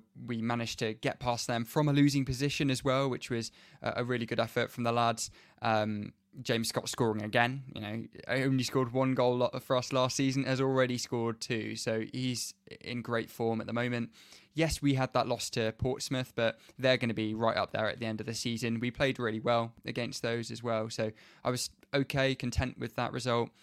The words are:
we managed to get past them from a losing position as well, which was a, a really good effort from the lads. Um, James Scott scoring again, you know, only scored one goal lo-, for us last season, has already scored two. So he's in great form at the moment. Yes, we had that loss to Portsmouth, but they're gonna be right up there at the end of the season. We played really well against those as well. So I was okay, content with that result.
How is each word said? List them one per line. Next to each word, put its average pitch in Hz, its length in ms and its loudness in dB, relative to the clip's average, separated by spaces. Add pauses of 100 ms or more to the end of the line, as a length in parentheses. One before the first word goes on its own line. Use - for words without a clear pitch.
(260)
we 117 140 -4
managed 117 380 -2
to 110 160 0
get - 240 -2
past 120 280 -2
them 117 180 0
from 151 240 2
a 143 40 4
losing 143 320 6
position 135 460 0
as 127 140 0
well, 135 260 2
which - 200 -6
was 117 200 -2 (320)
a, - 140 -2
a 123 80 0
really 120 220 0
good 117 140 -2
effort 117 300 0
from 120 140 -4
the 117 80 2
lads. 117 380 2 (300)
Um, 107 520 0 (300)
James 117 260 0
Scott 117 200 -2
scoring 107 340 2
again, 120 400 2 (120)
you - 60 -8
know, 107 240 -6 (240)
only 131 340 2
scored 123 300 0
one 131 220 2
goal 123 240 4
lo-, 123 220 0
for 131 160 0
us 123 160 -2
last 127 240 2
season, 135 280 2
has 131 160 0
already 131 380 2
scored 117 420 -2
two. 110 360 -4
So 110 360 -2
he's 127 400 -4 (300)
in 120 200 -6
great 117 280 -2
form 113 300 0
at - 60 -6
the 101 60 -6
moment. 120 380 -2 (440)
Yes, 156 260 0
we 139 140 4
had 131 180 0
that 120 160 2
loss 120 220 -2
to 110 220 0
Portsmouth, 127 600 -2
but 113 240 2 (200)
they're 127 180 4
gonna 120 160 0
be 110 220 0
right 113 220 2
up 98 160 0
there 107 160 0
at - 120 -4
the 113 60 -4
end 110 140 -4
of 107 60 -6
the 113 80 -6
season. 117 460 -2
We 120 100 0
played 131 280 0
really 113 220 -2
well 117 340 0 (100)
against 120 380 -6
those 117 280 -2
as 113 120 -10
well. 113 260 -2
So 110 220 -2 (340)
I 123 60 0
was 123 180 -4 (240)
okay, 135 420 2
content 123 440 -2
with 120 180 -6
that 123 160 -2
result. 120 380 0 (120)